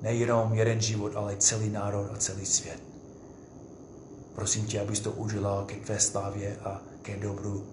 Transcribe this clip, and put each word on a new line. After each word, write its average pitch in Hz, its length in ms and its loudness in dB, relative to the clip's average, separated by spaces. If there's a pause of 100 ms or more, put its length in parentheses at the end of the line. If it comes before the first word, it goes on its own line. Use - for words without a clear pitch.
nejenom 117 520 6
jeden 110 280 6
život, 107 340 0
ale 104 220 -2
celý 110 320 4
národ 101 440 0
a 101 40 -6
celý 95 280 -2
svět. - 400 0 (1500)
Prosím 104 300 0
tě, 104 160 0
abys 104 180 0
to 104 120 -2
udělal 101 540 0
ke 101 100 -8
tvé 101 240 -2
slávě 101 640 0
a 98 180 -6 (200)
ke 101 160 -6
dobru 101 560 -4